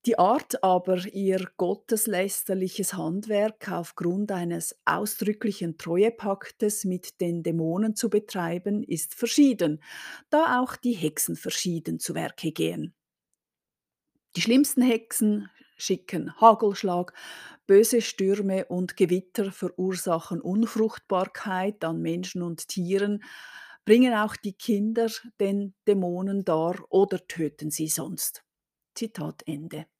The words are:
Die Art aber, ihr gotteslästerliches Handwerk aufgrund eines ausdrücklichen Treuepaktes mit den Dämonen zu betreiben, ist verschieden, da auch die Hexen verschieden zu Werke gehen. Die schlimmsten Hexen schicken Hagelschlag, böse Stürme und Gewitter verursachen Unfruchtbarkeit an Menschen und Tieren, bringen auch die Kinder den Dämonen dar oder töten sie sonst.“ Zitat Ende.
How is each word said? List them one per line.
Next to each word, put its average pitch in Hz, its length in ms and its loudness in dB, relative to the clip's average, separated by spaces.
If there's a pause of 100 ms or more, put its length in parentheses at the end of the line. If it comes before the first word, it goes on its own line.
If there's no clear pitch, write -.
Die - 120 2
Art 202 460 2
aber, 185 480 4
ihr 190 460 0
gotteslästerliches 190 1400 -2
Handwerk 202 760 -2
aufgrund 175 640 -4
eines 170 540 -4
ausdrücklichen 196 880 -2
Treuepaktes 202 1080 -2
mit 180 340 -6
den 170 220 -2
Dämonen 170 520 0
zu 226 140 -2
betreiben, 202 760 -2
ist - 320 -6
verschieden, 233 680 2 (480)
da 294 320 4
auch 254 140 -4
die 240 180 -2
Hexen 165 420 -2
verschieden 165 640 -4
zu - 160 -6
Werke 165 380 -4
gehen. 160 420 -4 (1400)
Die 180 60 -4
schlimmsten 254 400 4
Hexen 220 680 2 (300)
schicken - 600 -4
Hagelschlag, 202 720 4 (560)
böse 226 320 8
Stürme 196 640 0
und 180 320 -4
Gewitter 185 560 0
verursachen 180 880 -4
Unfruchtbarkeit 196 1400 -2
an 165 160 -4
Menschen 175 420 -4
und 170 240 -8
Tieren, 196 560 -2 (640)
bringen 240 300 6
auch 214 200 0
die 196 200 -10
Kinder 226 540 0 (300)
den 202 360 -2 (120)
Dämonen 190 580 0
dar 170 320 0 (120)
oder 190 380 4
töten 156 440 -6
sie 156 180 -4
sonst.“ - 560 -6 (500)
Zitat 160 520 -8
Ende. 156 400 -10 (140)